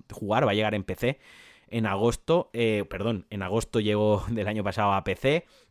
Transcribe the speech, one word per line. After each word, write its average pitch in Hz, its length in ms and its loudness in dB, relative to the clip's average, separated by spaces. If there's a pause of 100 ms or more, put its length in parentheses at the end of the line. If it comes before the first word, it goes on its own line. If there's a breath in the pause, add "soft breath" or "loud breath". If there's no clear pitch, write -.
(120)
jugar, 110 340 0
va 104 60 2
a - 20 2
llegar 107 220 2
en 98 80 -4
P 95 100 -6
C 127 240 -2 (500 soft breath)
en 113 180 -2
agosto, 120 680 0
eh, 110 360 0
perdón, 101 420 -4
en 101 120 -6
agosto 107 380 0
llegó 104 460 2
<laughs> - 40 -8
del 107 160 -2
año 107 160 -4
pasado 101 300 0
a 98 100 0
P 98 140 -4
C 147 280 0 (260 soft breath)